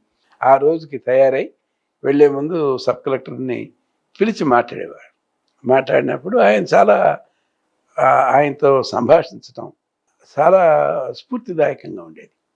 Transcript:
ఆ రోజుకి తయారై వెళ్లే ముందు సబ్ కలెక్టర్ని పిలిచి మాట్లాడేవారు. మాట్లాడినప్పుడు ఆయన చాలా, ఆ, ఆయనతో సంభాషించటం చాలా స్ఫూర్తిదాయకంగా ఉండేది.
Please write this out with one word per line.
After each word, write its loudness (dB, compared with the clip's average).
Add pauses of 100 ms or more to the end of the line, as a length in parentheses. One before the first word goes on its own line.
(420)
ఆ 4
రోజుకి -4
తయారై 0 (540)
వెళ్లే 4
ముందు -4
సబ్ -6
కలెక్టర్ని -8 (520)
పిలిచి -2
మాట్లాడేవారు. -4 (560)
మాట్లాడినప్పుడు -2
ఆయన 2 (100)
చాలా, 2 (800)
ఆ, 0
ఆయనతో 2
సంభాషించటం -2 (680)
చాలా 2 (220)
స్ఫూర్తిదాయకంగా -6
ఉండేది. -20 (260)